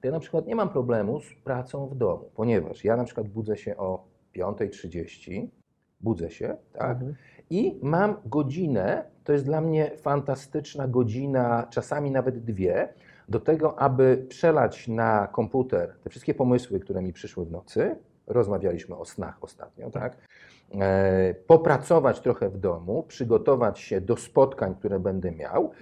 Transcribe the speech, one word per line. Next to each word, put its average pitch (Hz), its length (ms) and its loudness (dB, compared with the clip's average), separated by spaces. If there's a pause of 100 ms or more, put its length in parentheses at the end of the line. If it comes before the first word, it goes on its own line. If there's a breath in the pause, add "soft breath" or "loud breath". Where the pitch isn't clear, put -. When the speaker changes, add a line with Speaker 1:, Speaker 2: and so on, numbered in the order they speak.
Speaker 1:
To - 60 -6
ja 131 60 0
na 160 80 -4
przykład - 260 -4
nie 226 100 -4
mam 208 120 2
problemu 123 520 0
z - 140 -20 (100)
pracą 131 420 -6
w 135 80 -10
domu, 104 300 0 (100)
ponieważ 107 500 0
ja 110 120 4
na 123 80 0
przykład 110 240 -8
budzę 104 280 -4
się 104 200 -8
o 92 280 -4 (280)
piątej 98 380 -4
trzydzieści, - 800 -10 (500)
budzę 90 300 -2
się, - 260 -8 (160)
tak? - 180 -4
Speaker 2:
Mhm. 127 240 -6 (360 loud breath)
Speaker 1:
I 202 320 0
mam 175 340 2 (100)
godzinę, 139 760 0 (200)
to - 80 2
jest 143 120 2
dla 151 160 0
mnie 156 360 2
fantastyczna 143 920 -4
godzina, 123 840 2
czasami 143 400 -2
nawet 131 340 0
dwie, 101 440 0 (400 soft breath)
do - 120 0
tego, 156 380 2
aby 131 500 4
przelać 143 600 2
na 113 440 2
komputer 113 600 0 (100)
te 104 60 -12
wszystkie - 240 -4
pomysły, 123 460 0
które 92 220 -6
mi 92 100 -6
przyszły 92 320 -10
w 82 60 -12
nocy. 110 460 -2 (300)
Rozmawialiśmy 95 720 0
o 82 80 -12
snach 82 400 -10
ostatnio, - 460 -16
Speaker 2:
Tak. - 260 -8
Speaker 1:
tak? - 100 -20 (540 soft breath)
E, 95 540 4
popracować 156 840 4
trochę 117 300 0
w 98 80 -10
domu, 92 500 -2
przygotować 117 720 2
się 98 200 -4
do 101 160 0
spotkań, 117 580 2
które 98 260 -2
będę 92 320 -2
miał. 80 380 -2 (120 loud breath)